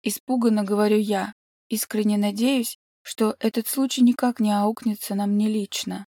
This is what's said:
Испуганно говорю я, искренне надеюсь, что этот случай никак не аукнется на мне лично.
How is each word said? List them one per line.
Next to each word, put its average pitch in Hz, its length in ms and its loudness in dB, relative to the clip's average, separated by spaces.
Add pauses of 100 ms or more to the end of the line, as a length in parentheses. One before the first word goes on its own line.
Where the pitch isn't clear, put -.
Испуганно 226 600 0
говорю 208 340 2
я, 202 360 -2 (340)
искренне 214 500 -2
надеюсь, 220 600 0 (240)
что - 380 -2
этот 226 280 -2
случай 269 340 -2
никак 247 380 2
не 208 120 2
аукнется 208 640 -2
на 202 120 -2
мне 208 220 2
лично. 196 640 -6